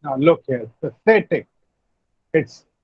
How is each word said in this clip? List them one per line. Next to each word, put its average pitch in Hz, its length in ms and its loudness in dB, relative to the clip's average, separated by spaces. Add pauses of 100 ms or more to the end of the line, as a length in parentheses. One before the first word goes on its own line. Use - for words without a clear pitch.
Now 143 140 -8
look 151 300 2
here, 120 220 -6 (120)
pathetic. 165 640 -2 (840)
It's - 320 -4 (180)